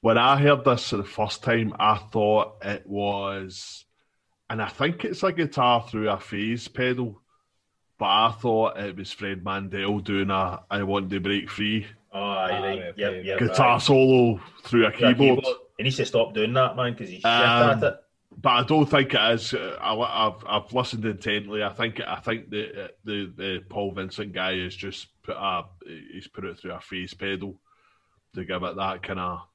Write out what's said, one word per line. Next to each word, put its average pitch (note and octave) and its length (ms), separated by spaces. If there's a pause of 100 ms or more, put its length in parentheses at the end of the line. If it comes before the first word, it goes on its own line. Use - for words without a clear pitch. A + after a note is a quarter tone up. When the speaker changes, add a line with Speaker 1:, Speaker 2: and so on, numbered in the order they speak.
Speaker 1:
When A2+ 160
I B2+ 200
heard C#3+ 280
this B2 240
for A2 80
the G2+ 80
first - 380
time, A2+ 360
I - 160
thought G#2+ 680
it G2+ 240
was, G2 1000 (640)
and A2+ 120
I G2+ 60
think D#3+ 380
it's F3+ 180
a F#3+ 80
guitar B2+ 580
through G#2+ 200
a G2 100
phase A2 480
pedal, B2 540 (760)
but G#2+ 100
I G#2+ 300
thought A2+ 400
it G2 200
was F#2+ 160
Fred G2 320
Mandel G2 540
doing G2 300
a F#2 400
"I G2+ 140
Want G2 280
to G2 100
Break G2+ 280
Free" G#2+ 360 (260)
Speaker 2:
Oh, G2 80
aye, G2 320
Speaker 3:
Ah, G#2 100
Speaker 2:
right. G2 200
Speaker 3:
right, F2 160
Speaker 2:
Yep, G2+ 140
Speaker 3:
okay. F2+ 120
Speaker 2:
yep, F#2+ 160
Speaker 1:
guitar A#2+ 360
Speaker 2:
aye. - 20
Speaker 1:
solo C3 640 (220)
through A2+ 240
a G#2 40
Speaker 2:
Through A#2+ 160
a B2 60
Speaker 1:
keyboard. B2+ 260
Speaker 2:
keyboard. - 180 (200)
He - 60
needs C3 120
to C#3+ 100
stop A2 280
doing A2 180
that, B2+ 240
man, B2 200
'cause G2+ 120
he's F2+ 140
shit - 40
Speaker 1:
Um, A#2 440
Speaker 2:
at A2 140
it. - 120 (460)
Speaker 1:
but - 80
I A#2+ 140
don't D3+ 240
think C#3 260
it A2 220
is. - 180
Uh, G2 260
I, A2 480
I've, - 180
I've G#2+ 280
listened A#2+ 320
intently. G#2 580
I G2+ 60
think, A2 360
I - 120
think A2+ 320
the, G#2 420 (140)
the, G2+ 320
the F#2+ 320
Paul G2+ 240
Vincent F#2+ 400
guy F#2 300
has F2+ 120
just - 320 (160)
put - 140
a, F#2 260 (480)
he's F#2+ 160
put - 160
it E2+ 160
through F2+ 140
a E2+ 80
phase F#2 320
pedal G2 420 (800)
to F#3 80
give F3+ 200
it F2 120
that F#2 260
kinda F2+ 420 (120)